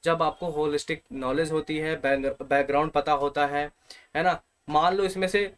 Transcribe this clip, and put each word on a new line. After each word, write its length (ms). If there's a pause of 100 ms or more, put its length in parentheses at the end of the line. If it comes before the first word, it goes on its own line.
जब 200
आपको 240
holistic 560 (100)
knowledge 380
होती 260
है, 240
बैक-, 400
background 500
पता 200
होता 360
है, 240 (440)
है 80
ना। 200 (260)
मान 260
लो 80
इसमें 240
से 300